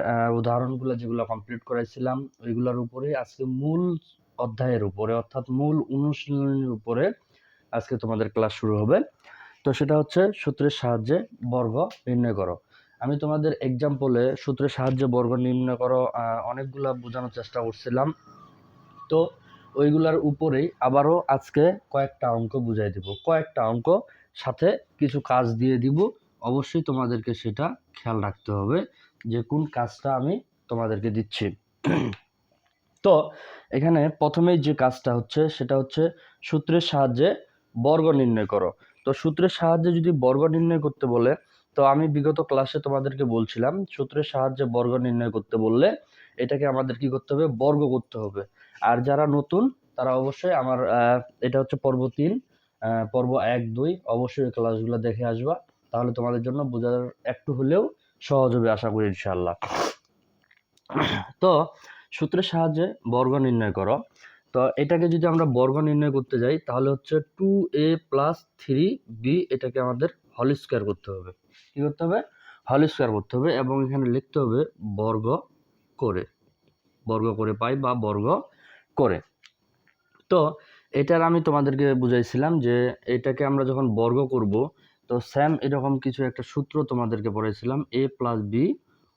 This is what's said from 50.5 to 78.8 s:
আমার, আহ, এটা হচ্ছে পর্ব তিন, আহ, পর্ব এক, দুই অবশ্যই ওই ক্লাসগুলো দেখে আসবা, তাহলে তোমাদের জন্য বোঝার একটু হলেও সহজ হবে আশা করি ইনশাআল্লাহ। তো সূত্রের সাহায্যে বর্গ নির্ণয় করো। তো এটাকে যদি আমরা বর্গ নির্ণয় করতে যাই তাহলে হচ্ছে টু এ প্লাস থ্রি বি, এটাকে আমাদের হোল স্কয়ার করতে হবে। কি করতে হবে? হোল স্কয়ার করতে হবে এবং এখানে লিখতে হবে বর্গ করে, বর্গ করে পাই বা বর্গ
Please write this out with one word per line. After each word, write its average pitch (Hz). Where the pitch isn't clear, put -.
আমার, 127
আহ, 120
এটা 127
হচ্ছে 135
পর্ব 131
তিন, 147
আহ, 113
পর্ব 127
এক, 117
দুই 135
অবশ্যই 123
ওই 123
ক্লাসগুলো 113
দেখে 113
আসবা, 120
তাহলে 123
তোমাদের 120
জন্য 127
বোঝার 123
একটু -
হলেও 135
সহজ 131
হবে 113
আশা 110
করি 107
ইনশাআল্লাহ। 90
তো 170
সূত্রের 175
সাহায্যে 165
বর্গ 127
নির্ণয় 120
করো। 101
তো 127
এটাকে 165
যদি 165
আমরা 165
বর্গ 131
নির্ণয় 147
করতে 131
যাই 127
তাহলে 131
হচ্ছে 156
টু 196
এ 156
প্লাস 143
থ্রি 170
বি, 127
এটাকে 131
আমাদের 127
হোল 131
স্কয়ার 120
করতে 101
হবে। 92
কি 143
করতে 147
হবে? 180
হোল 139
স্কয়ার 135
করতে 104
হবে 139
এবং 131
এখানে 135
লিখতে 131
হবে 123
বর্গ 110
করে, 98
বর্গ 110
করে 107
পাই 113
বা 131
বর্গ 104